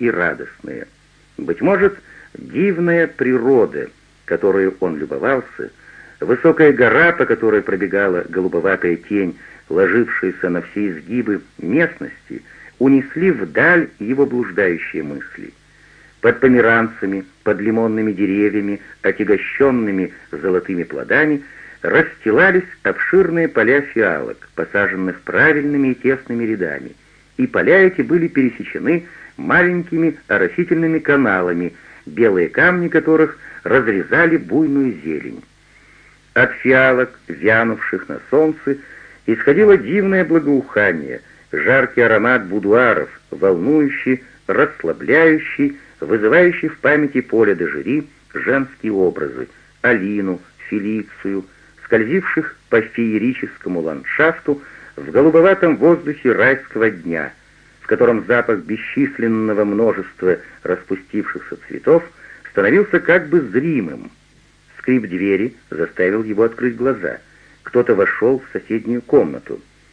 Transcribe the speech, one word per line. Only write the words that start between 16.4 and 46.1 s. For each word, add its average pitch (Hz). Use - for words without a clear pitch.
померанцами, 113
под 104
лимонными 110
деревьями, 101
отягощенными 101
золотыми 87
плодами — 139
расстилались 165
обширные 165
поля 131
фиалок, 82
посаженных 92
правильными 143
и -
тесными 127
рядами, 87
и 127
поля 156
эти 185
были 165
пересечены 127
маленькими 165
оросительными 165
каналами, 92
белые 104
камни 175
которых 160
разрезали 123
буйную 139
зелень. 71
От 123
фиалок, 131
вянувших 110
на 71
солнце, 156
исходило 175
дивное 185
благоухание, 104
жаркий 123
аромат 113
будуаров, 101
волнующий, 127
расслабляющий, 147
вызывающий 127